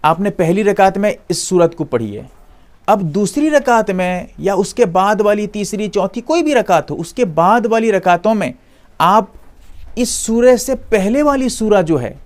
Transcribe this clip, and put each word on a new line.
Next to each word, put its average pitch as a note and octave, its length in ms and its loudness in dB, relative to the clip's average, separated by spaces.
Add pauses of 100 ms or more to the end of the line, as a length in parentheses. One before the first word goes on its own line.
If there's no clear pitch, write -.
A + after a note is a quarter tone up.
आपने E3 280 2
पहली F3+ 320 0
रकात G3 340 2
में G#3 180 0 (140)
इस - 180 -4
सूरत E3+ 260 2
को D#3 120 -6
पढ़ी A#2 240 -4
है। G#2+ 200 -14 (580)
अब G3+ 160 2
दूसरी G3+ 460 -2
रकात A#3+ 420 2
में F3+ 360 -4 (120)
या F#3+ 160 -2
उसके G#3 320 0
बाद G3 340 2
वाली G#3 280 0
तीसरी, G#3 380 -6
चौथी, G3+ 340 -4
कोई D#4+ 220 0
भी D4+ 100 0
रकात F#3 380 0
हो, - 40 -6
उसके G#3+ 320 -4
बाद F3+ 400 2
वाली A3+ 240 0
रकातों F#3+ 420 2
में E3 200 -4 (460)
आप G3 320 2 (680)
इस A#3+ 180 -2
सूरह A#3+ 420 4
से C4 180 -4
पहले A3 480 0
वाली C4+ 260 0
सूरा G#3 340 0
जो D#3 140 0
है A#2+ 180 -6 (100)